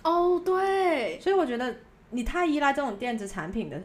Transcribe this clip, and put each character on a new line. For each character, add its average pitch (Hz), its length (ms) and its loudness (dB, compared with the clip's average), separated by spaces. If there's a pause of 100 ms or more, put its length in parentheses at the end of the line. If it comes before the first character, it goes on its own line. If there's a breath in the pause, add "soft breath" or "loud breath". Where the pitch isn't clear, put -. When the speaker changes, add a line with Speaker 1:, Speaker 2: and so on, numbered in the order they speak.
Speaker 1:
哦， 349 400 4
对。 370 760 2
Speaker 2:
所 - 100 -2
以 392 60 4
我 349 100 4
觉 240 120 -2
得 240 180 -4 (360)
你 240 120 -4
太 349 220 0
依 294 160 2
赖 285 100 4
这 285 100 -2
种 254 140 -4
电 240 220 -4
子 202 100 -6
产 180 240 -8
品 202 180 -4
的 147 160 -8